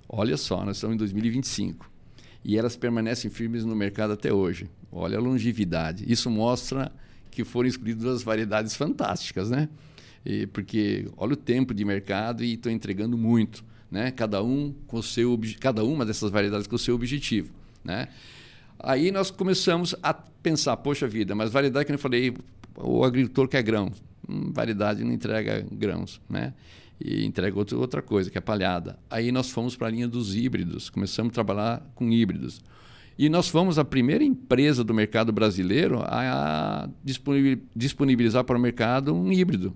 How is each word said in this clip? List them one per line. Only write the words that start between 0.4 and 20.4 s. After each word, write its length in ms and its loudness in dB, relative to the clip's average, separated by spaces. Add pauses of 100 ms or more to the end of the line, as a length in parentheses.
nós 100 -4
estamos 200 -2
em 20 -2
dois 160 0
mil 100 0
e 60 2
vinte 160 -2
e 20 -4
cinco. 420 -6 (540)
E 140 2
elas 180 0
permanecem 560 -2
firmes 320 -4
no 140 -2
mercado 340 -2
até 220 0
hoje. 360 0 (220)
Olha 260 -4
a 40 -2
longevidade. 840 0
Isso 240 0
mostra 600 -2 (400)
que 120 -6
foram 240 0
escolhidas 360 -4
duas 180 0
variedades 540 0
fantásticas, 720 -2
né? 200 0 (540)
E 240 -2
porque 600 -2 (100)
olha 160 -2
o 40 0
tempo 360 0
de 100 -2
mercado 600 -2
e 140 -2
tão 140 -4
entregando 460 -2
muito, 460 2 (260)
né? 220 -2
Cada 320 0
um 320 -2 (100)
com 120 -8
o 60 -4
seu 280 2
obje-, 260 -2
cada 260 0
uma 220 0
dessas 240 -2
variedades 380 0
com 80 -4
o 40 0
seu 140 0
objetivo, 580 -2 (320)
né? 260 -6 (680)
Aí 340 2
nós 200 0
começamos 720 2
a 100 2
pensar, 640 -2